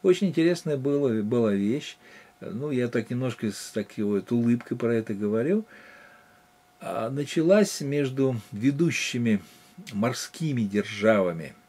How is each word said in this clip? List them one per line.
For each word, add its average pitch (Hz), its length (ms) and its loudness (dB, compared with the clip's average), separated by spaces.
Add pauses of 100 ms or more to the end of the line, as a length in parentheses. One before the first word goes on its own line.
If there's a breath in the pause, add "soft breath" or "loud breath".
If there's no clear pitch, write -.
очень 190 260 4
интересная 165 480 0
была, 135 460 0
была 113 300 2
вещь. 104 440 -2 (440 loud breath)
Ну, 135 300 -8
я 123 180 0
так 117 220 -2
немножко 123 400 -2
с - 220 -12
такой 107 320 -6
вот 101 280 -2
улыбкой 120 440 0
про 117 180 0
это 113 200 -2
говорю. 113 500 0 (1160 loud breath)
А, 113 300 -6
началась 156 720 2
между 135 560 0 (160)
ведущими 120 880 0 (520 loud breath)
морскими 120 680 -2
державами 101 920 0 (140)